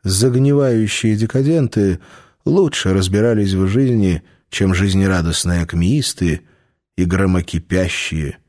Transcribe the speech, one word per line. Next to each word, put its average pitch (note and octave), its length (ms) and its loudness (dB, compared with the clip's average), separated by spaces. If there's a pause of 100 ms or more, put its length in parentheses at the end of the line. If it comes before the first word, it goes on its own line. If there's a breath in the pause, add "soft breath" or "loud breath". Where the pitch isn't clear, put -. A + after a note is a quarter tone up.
загнивающие A#2+ 1120 2
декаденты A2+ 840 0 (440 loud breath)
лучше D3 500 0
разбирались G2+ 580 2
в F#2+ 140 0
жизни, G#2 560 0 (260 soft breath)
чем F#2+ 260 0
жизнерадостные F2+ 880 0
акмеисты F2 800 -2 (540 soft breath)
и F2+ 80 0
громокипящие F2+ 1300 -2 (100)